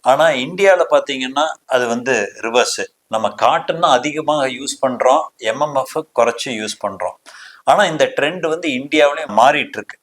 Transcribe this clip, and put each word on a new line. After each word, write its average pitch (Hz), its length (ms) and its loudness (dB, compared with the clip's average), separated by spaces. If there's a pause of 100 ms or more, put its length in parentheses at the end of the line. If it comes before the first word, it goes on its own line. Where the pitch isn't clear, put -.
ஆனா 143 280 4
இந்தியால 175 640 2
பாத்தீங்கன்னா 139 640 -2 (120)
அது 123 200 0
வந்து 117 480 -2
ரிவர்ஸ். - 500 -2 (240)
நம்ம 110 220 -2
காட்டன் 165 500 0
தான் 147 180 4
அதிகமாக 147 500 -2
யூஸ் 131 380 -6
பண்றோம், 127 400 2 (100)
எம் 135 240 -4
எம் 147 140 -2
எஃப் 135 320 -4 (120)
குறைச்சு 117 300 0
யூஸ் 107 380 -6
பண்றோம். 90 280 -6 (500)
ஆனா 170 200 4
இந்த 151 360 0
ட்ரெண்ட் 165 280 -2
வந்து 165 200 -4
இந்தியாவிலயும் 143 680 0
மாறிட்டு 131 360 4
இருக்கு. - 300 -12